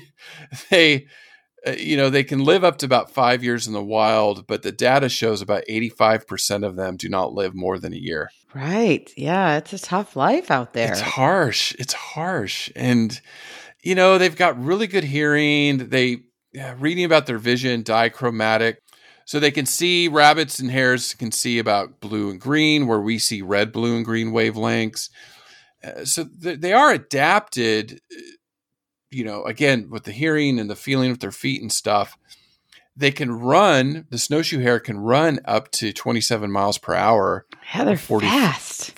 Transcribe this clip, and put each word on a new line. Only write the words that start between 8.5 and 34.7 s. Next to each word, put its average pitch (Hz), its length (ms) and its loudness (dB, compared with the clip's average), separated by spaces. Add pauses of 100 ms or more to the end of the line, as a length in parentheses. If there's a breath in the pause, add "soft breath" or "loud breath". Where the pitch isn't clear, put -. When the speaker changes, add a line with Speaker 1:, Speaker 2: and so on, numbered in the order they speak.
Speaker 2:
Right. 165 600 0
Yeah, 160 400 0
it's 156 160 -6
a 196 60 -12
tough 196 380 -6
life 214 340 0
out 127 220 -2
there. 117 180 -2
Speaker 1:
It's 95 100 -4
harsh. 139 800 0
It's 131 140 -6
harsh. 156 840 -6
And, 120 440 0 (640 loud breath)
you 185 120 0
know, 185 240 6
they've 180 180 2
got 151 260 2
really 190 260 0
good 185 160 0
hearing. 147 840 0
They, 127 300 0 (420)
uh, 131 180 -14
reading 170 260 0
about 156 220 4
their 117 120 -4
vision, 120 460 0
dichromatic. 113 920 0 (480 soft breath)
So - 140 -4
they 147 140 2
can 147 140 -2
see, 175 420 0
rabbits 151 500 4
and 127 120 -4
hares 127 440 0
can 117 180 -8
see 120 260 -2
about 104 420 -2
blue 104 300 -4
and 92 100 -10
green, 151 460 2
where 113 140 2
we 110 180 -2
see 104 240 -4
red, 101 300 -2
blue, 117 240 -2
and 117 80 -4
green 113 280 -4
wavelengths. 113 800 -2 (720 loud breath)
Uh, - 200 -14
so 160 200 -4 (180)
th-, 165 180 -8
they 180 120 -2
are 269 200 6
adapted, 135 1080 0 (120)
uh, - 80 -18 (920)
you 127 140 -6
know, 104 200 -8
again, 120 440 0
with 110 160 -10
the 110 80 -12
hearing 143 460 0
and 104 100 -6
the 101 80 -8
feeling 131 340 0
with 123 100 -6
their 98 120 -8
feet - 300 -6
and 110 100 -8
stuff. - 460 -2 (800 soft breath)
They 139 160 2
can 143 180 -6
run, 143 800 2
the 123 80 -8
snowshoe 151 420 -2
hare 120 200 2